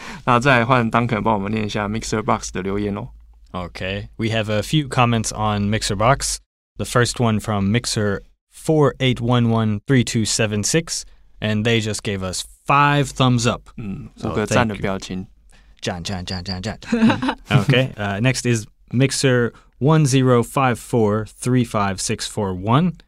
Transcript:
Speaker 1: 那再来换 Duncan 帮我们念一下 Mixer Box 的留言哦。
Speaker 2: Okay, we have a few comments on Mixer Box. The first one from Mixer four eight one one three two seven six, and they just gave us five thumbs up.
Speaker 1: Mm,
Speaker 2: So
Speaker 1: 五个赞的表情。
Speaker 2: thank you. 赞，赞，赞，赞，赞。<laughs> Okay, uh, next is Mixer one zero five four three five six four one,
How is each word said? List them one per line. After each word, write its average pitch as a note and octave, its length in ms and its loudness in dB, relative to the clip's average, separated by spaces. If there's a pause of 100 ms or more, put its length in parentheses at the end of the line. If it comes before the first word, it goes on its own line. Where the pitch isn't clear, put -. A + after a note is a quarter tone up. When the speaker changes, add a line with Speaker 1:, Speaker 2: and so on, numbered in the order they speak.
(260)
Speaker 1:
那 A#2+ 160 4
再 C3 180 6
来 A2+ 60 2
换 A#2+ 260 2
Duncan A#2 300 0
帮 A2 140 2
我 G2+ 40 0
们 G2 100 -4
念 A2 160 -2
一 G#2 40 -6
下 G#2 180 -4
Mixer A2 340 -4
Box A2 300 -2
的 F#2+ 100 -6
留 G2 160 -2
言 G#2 200 -2
哦。 A#2 120 -10 (440)
Speaker 2:
Okay, F#2 640 -8
we A2+ 100 -2
have A2 240 -2
a G#2 100 0
few C#3+ 280 -2
comments A#2 400 2
on G#2 400 -2
Mixer G#2+ 260 -2
Box. A#2 440 0 (360)
The G#2 100 -8
first B2 280 0
one A2+ 260 0
from G2+ 340 -2
Mixer G#2 500 -2 (300)
four D3+ 460 2
eight B2+ 200 0
one A#2 300 2
one A2 380 0
three C3 160 6
two A2+ 220 -2
seven G#2 380 -2
six, - 400 -2 (380)
and G#2+ 240 -2
they A2+ 160 2
just G#2+ 220 -4
gave G2 200 -4
us F#2 220 -6 (200)
five C#3+ 440 2
thumbs B2 360 2
up. G2+ 320 -2
Speaker 1:
Mm, A2 380 -10
Speaker 2:
So - 160 -8
Speaker 1:
五 - 40 -4
个 G#2+ 100 0
赞 A2+ 220 2
的 G#2 80 -6
表 F#2+ 240 -4
情。 F#2+ 260 -10
Speaker 2:
thank - 20 -18
you. - 0 - (540)
赞， F#2 220 -6
赞， F2+ 220 -8
赞， F#2 180 -8
赞， F#2 180 -8
赞。 G#2 180 -8
<laughs> B3 580 0 (120)
Okay, B2+ 480 4
uh, G2+ 240 -4
next B2+ 240 0
is A#2 200 0 (260)
Mixer B2 600 2 (280)
one D#3 260 4
zero B2+ 380 4
five B2+ 360 2
four G#2+ 460 0
three B2 400 0
five G2 340 -2
six - 280 -4
four G2 260 -4
one, B2 400 2 (140)